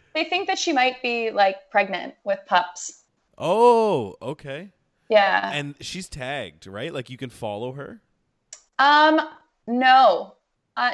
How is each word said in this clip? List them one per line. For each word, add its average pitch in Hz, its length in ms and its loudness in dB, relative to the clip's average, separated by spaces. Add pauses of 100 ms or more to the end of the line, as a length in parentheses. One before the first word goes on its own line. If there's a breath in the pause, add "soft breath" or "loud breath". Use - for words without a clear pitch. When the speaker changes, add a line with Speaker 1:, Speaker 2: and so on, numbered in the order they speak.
(140)
Speaker 1:
they 320 100 -2
think 359 220 -4
that 381 120 -4
she 339 140 -2
might 254 300 0
be, 233 280 -4
like, 196 400 0
pregnant 196 440 -2 (100)
with 196 220 -2
pups. - 560 -4 (340)
Speaker 2:
Oh, 214 840 2
okay. 156 480 -12 (380)
Speaker 1:
Yeah. 196 440 2
Speaker 2:
And 143 280 -6
she's 175 280 -14
tagged, 127 580 -12
right? 113 280 -12
Like, 131 160 -10
you 127 60 -14
can 127 140 -12
follow 113 420 -10
her? 143 280 -16 (760)
Speaker 1:
Um, 302 420 4 (460)
no. 254 680 4 (420)
Uh, 240 180 -2